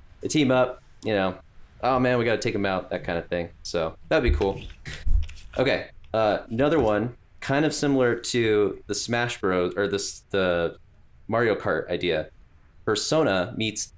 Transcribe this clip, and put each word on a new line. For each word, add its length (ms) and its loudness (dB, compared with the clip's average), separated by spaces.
they 60 -4
team 240 2
up, 300 2
you 100 -2
know, 240 0
"Oh, 180 2
man, 180 4
we 80 2
gotta 160 2
take 140 -2
'em 100 0
out," 260 -2
that 140 -4
kinda 180 -2
thing. 260 -4
So 320 -4
that'd 200 2
be 60 4
cool. 260 -2
Okay, 300 0
uh, 260 2
another 300 2
one, 360 0
kind 260 0
of 80 -2
similar 420 2
to 720 2
the 80 -4
Smash 460 -2
Bros, 340 0
or 120 0
the 80 -2
s-, 360 -6
the 460 0
Mario 280 2
Kart 340 -2
idea. 400 -2
Persona 720 0
meets 400 -4